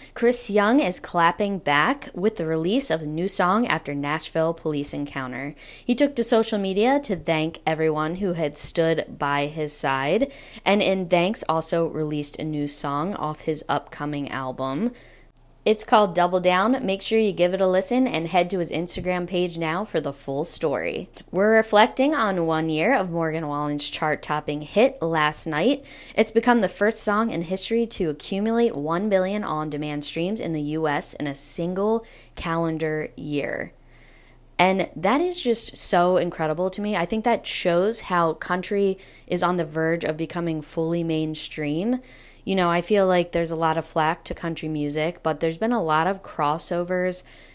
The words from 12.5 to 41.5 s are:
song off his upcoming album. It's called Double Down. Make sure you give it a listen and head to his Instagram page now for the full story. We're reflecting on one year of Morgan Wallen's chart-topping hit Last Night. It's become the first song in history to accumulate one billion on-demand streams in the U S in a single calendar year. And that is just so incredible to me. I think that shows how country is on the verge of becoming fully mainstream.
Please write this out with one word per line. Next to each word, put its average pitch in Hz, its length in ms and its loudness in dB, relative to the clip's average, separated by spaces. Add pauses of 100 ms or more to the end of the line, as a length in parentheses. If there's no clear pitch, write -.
song 147 480 -2
off 151 280 -6
his 156 260 -2
upcoming 143 640 -4
album. 135 580 -4 (720)
It's 214 200 2
called 208 300 4
Double 175 240 2
Down. 190 480 2
Make 196 160 -2
sure 220 160 0
you 214 140 2
give 175 200 2
it 190 80 -4
a 190 60 4
listen 196 400 2
and 160 220 -2
head 180 220 2
to 190 100 -2
his 170 100 -2
Instagram 175 560 -2
page 180 320 -2
now 165 260 -2
for 175 160 -2
the 143 120 -4
full 139 320 -4
story. 139 640 -2 (220)
We're 208 240 4
reflecting 220 580 4
on 190 320 0
one 160 220 0
year 160 260 2
of 190 160 0
Morgan 160 380 -2
Wallen's 147 420 -2
chart-topping 151 720 -4
hit - 400 2
Last 156 420 0
Night. 185 400 0 (300)
It's - 160 2
become 233 300 4
the 185 80 2
first - 340 0
song 214 300 0
in 170 100 -4
history 190 420 -2
to 190 260 -2
accumulate 220 640 0
one 165 320 -2
billion 196 340 0
on-demand 151 640 -4
streams 185 340 -2
in 165 140 -4
the 156 100 -2
U 151 240 -2
S 151 280 0
in 151 120 -6
a 139 80 -4
single 196 720 -2 (300)
calendar 160 800 -2
year. - 560 -6 (880)
And 190 340 4
that 202 260 2
is 359 220 -2
just 226 340 -2
so 180 400 4
incredible 165 540 0
to 208 100 -8
me. 208 140 -2
I 170 120 0
think 220 180 -2
that 233 200 0
shows 185 580 2
how 170 320 2
country 190 640 -2 (280)
is 180 160 0
on 180 140 2
the 170 80 0
verge 160 400 0
of 151 120 -2
becoming 160 460 -4
fully 165 400 -2
mainstream. 156 1000 -2 (460)